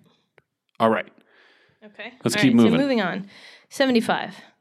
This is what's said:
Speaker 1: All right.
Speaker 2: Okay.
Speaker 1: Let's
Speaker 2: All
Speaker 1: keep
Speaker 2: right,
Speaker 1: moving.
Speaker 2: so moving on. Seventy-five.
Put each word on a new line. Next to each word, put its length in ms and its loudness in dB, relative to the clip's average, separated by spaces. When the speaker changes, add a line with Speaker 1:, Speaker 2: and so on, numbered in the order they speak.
Speaker 1:
All 80 2
right. 220 -4
Speaker 2:
Okay. 300 -20
Speaker 1:
Let's 120 -4
Speaker 2:
All 60 0
Speaker 1:
keep 120 4
Speaker 2:
right, 20 6
Speaker 1:
moving. 160 6
Speaker 2:
so 60 0
moving 240 0
on. 240 -8
Seventy-five. 680 -2